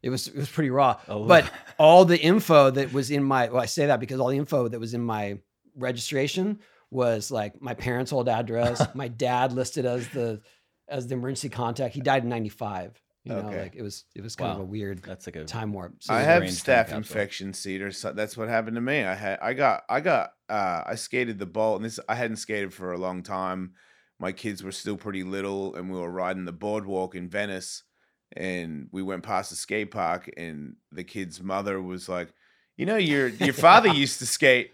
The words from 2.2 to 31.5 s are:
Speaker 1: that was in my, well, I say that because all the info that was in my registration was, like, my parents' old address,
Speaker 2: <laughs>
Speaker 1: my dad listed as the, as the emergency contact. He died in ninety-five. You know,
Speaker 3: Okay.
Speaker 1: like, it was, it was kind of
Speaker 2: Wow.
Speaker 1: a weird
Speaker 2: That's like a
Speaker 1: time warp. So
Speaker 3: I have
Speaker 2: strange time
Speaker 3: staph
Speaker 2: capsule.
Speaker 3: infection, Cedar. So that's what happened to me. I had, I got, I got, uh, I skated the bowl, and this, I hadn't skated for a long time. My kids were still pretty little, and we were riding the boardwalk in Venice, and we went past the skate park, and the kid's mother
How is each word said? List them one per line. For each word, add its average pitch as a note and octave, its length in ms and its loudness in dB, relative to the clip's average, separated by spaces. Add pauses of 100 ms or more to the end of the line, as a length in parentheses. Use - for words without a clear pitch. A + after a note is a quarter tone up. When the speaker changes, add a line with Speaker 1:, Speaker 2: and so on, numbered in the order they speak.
Speaker 1:
that B2+ 220 -2
was C3 160 -2
in C#3+ 140 2
my, B2+ 260 2
well, B2 120 2
I A#2 40 0
say C#3+ 220 0
that C3 120 4
because C3 200 -6
all B2+ 80 2
the C3+ 100 0
info C#3 300 0
that A#2 120 -6
was A#2 140 -8
in A#2+ 80 -4
my G#2 380 -4 (360)
registration C#3+ 840 -4 (320)
was, A#2+ 400 -2
like, G#2 300 -4
my A#2+ 120 -8
parents' B2+ 400 -4
old B2 160 0
address, A#2+ 580 0
Speaker 2:
<laughs> - 80 -10
Speaker 1:
my C3 120 -8
dad B2 440 0
listed B2+ 340 -4
as A#2+ 240 -2
the, A#2 320 -6 (460)
as B2+ 200 -8
the B2+ 80 -6
emergency B2+ 340 -6
contact. A#2+ 460 -4
He C#3 60 -6
died C3+ 220 2
in A#2+ 60 -2
ninety-five. G#2 720 -6 (220)
You B2+ 100 -12
know, G2 140 -4
Speaker 3:
Okay. F#2 160 -6
Speaker 1:
like, F#2 120 -14
it - 60 -14
was, G2+ 220 -12 (100)
it G2 80 -16
was A2 140 -12
kind F2 160 -4
of F2+ 60 -6
Speaker 2:
Wow. G2 60 -8
Speaker 1:
a - 40 -8
weird G2 340 -8
Speaker 2:
That's - 240 -16
like E2+ 100 -14
a D#2 100 -10
Speaker 1:
time G#2+ 280 -6
warp. F2+ 260 -10
So - 140 -4
Speaker 3:
I A#2 80 4
have E3 220 6
Speaker 2:
strange F#2 200 -6
time C3+ 120 4
Speaker 3:
staph - 20 8 (120)
Speaker 2:
capsule. D2 80 -6
Speaker 3:
infection, G2+ 560 -6
Cedar. G2 380 -6
So F#2+ 220 -8
that's G#2+ 240 -6
what A2+ 120 -6
happened A2+ 260 -2
to A#2 60 -4
me. C3 220 0
I F#2+ 120 -2
had, G2+ 260 -6
I A#2 120 -2
got, C3 360 2
I B2+ 120 0
got, D3+ 320 0 (140)
uh, F#2+ 380 -2
I G2 80 -6
skated A#2 460 -4
the G2+ 80 -8
bowl, G#2+ 280 0
and G2+ 80 -6
this, A2+ 240 -10
I A2 60 -2
hadn't A#2 240 -4
skated G2+ 340 -6
for F2+ 220 -8
a F2 60 -6
long F#2 240 -6
time. F#2 500 -6 (460)
My F2+ 120 -6
kids F#2+ 320 -10
were F#2+ 80 -12
still G#2 240 -8
pretty F#2+ 280 -8
little, G2 500 -6
and F#2 180 -10
we F#2 80 -8
were F2 120 -8
riding F#2 340 -6
the F2+ 80 -10
boardwalk G2 640 -6
in F2+ 120 -10
Venice, F#2+ 540 -8 (500)
and E2+ 600 -8
we F#2+ 100 -8
went F#2+ 220 -8
past F#2 260 -4
the E2+ 60 -14
skate G#2+ 340 -6
park, F2+ 480 -4
and D2+ 380 -12 (160)
the F2+ 120 -12
kid's F2+ 380 -10
mother G2 400 -4